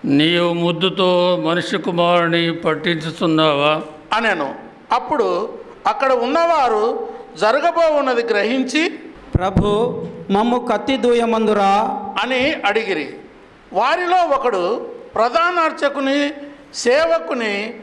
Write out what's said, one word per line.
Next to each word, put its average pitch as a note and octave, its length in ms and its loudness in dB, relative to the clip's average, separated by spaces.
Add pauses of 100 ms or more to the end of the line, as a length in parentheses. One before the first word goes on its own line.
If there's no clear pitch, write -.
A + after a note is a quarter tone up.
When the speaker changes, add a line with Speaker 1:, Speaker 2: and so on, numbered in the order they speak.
Speaker 1:
"నీవు E3+ 480 2
ముద్దుతో F3 840 0
మనిషి E3+ 420 -2
కుమారుని E3+ 760 2
పట్టించుచున్నావా?" D#3 1300 0 (320)
Speaker 2:
అనెను. F#3 420 -2 (380)
అప్పుడు A3+ 640 -2 (320)
అక్కడ C4 260 2
ఉన్నవారు B3+ 960 2 (320)
జరగబోవున్నది C#4+ 840 2
గ్రహించి, B3+ 680 0 (460)
Speaker 3:
"ప్రభు, F#3+ 320 2 (640)
మమ్ము A#3+ 420 2
కత్తి G#3+ 240 0
దూయమందురా?" A3 1040 2 (220)
Speaker 2:
అని B3+ 300 0
అడిగిరి. G3 600 -2 (580)
వారిలో E4+ 640 2
ఒకడు G3+ 500 -2 (280)
ప్రధాన E4 440 2
అర్చకుని C#4+ 760 0 (420)
సేవకుని B3 1080 0